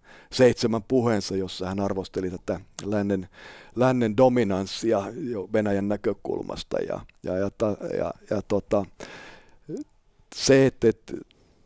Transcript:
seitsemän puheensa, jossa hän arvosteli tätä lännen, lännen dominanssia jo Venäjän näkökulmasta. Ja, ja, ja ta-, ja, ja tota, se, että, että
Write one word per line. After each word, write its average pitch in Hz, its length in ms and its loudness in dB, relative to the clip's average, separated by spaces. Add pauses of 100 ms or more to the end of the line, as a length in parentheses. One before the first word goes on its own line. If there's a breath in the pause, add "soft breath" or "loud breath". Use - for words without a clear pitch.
(320 soft breath)
seitsemän 117 560 4
puheensa, 117 480 0
jossa 92 320 -4
hän 95 120 -4
arvosteli 95 520 -4
tätä 90 280 -6 (240)
lännen, 101 440 -2 (480 loud breath)
lännen 120 420 2
dominanssia 107 840 2 (120)
jo 113 380 -8
Venäjän 101 340 2
näkökulmasta. 101 920 -4
Ja, - 200 -4 (240)
ja, 90 140 -4
ja 98 200 -2
ta-, 107 200 0 (200)
ja, 85 160 -2 (160)
ja 101 180 -2
tota, 101 380 0 (1500 loud breath)
se, 135 300 6
että, 120 240 2
että - 240 -4 (520)